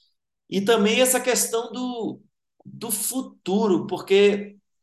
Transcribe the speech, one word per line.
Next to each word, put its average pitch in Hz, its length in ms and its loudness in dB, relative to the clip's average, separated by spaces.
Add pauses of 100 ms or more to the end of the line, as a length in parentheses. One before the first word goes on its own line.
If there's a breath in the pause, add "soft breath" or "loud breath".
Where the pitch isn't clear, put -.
(500 soft breath)
e 190 120 -2
também 220 400 2
essa 254 200 2
questão 240 500 -2
do, 240 500 -8 (440)
do 135 260 -10
futuro, 214 960 -2
porque 202 720 2 (240)